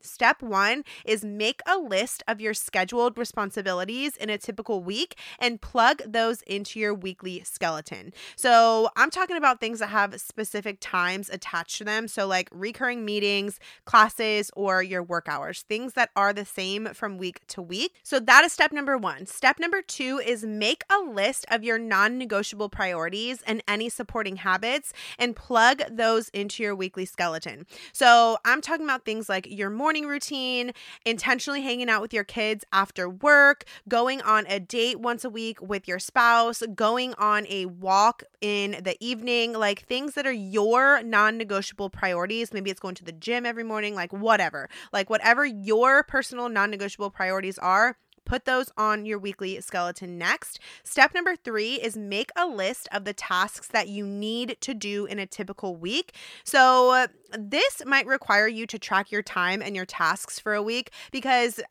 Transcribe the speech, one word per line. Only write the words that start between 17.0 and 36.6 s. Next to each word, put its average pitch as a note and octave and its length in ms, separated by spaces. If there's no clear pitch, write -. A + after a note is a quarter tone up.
week F3+ 300
to - 160
week. F#3+ 400
So C#4 160
that B3 260
is F4 80
step D4+ 200
number C#4 260
one. F3+ 280
Step - 340
number E4+ 220
two C4+ 360
is A3+ 240
make G#3+ 480
a G4+ 80
list A#3+ 500
of A3+ 140
your A3+ 160
non-negotiable G#3 920
priorities F#3+ 760
and A3 220
any A3 200
supporting G#3 480
habits G3 560
and A#3+ 200
plug B3 520
those A3+ 420
into G3+ 340
your G#3 100
weekly F#3 300
skeleton. D#3+ 600
So A#3 520
I'm B3+ 160
talking D#4 240
about C4+ 200
things A3 240
like F#3+ 200
your G3+ 220
morning D4 380
routine, B3+ 640
intentionally C4 580
hanging B3 260
out A3 140
with A3+ 100
your G#3 120
kids G#3+ 480
after G3 360
work, C#4+ 560
going B3 340
on G#3+ 260
a G3 100
date A3+ 420
once A#3+ 240
a B3+ 60
week A3+ 300
with F#3+ 260
your F3+ 120
spouse, A#3 640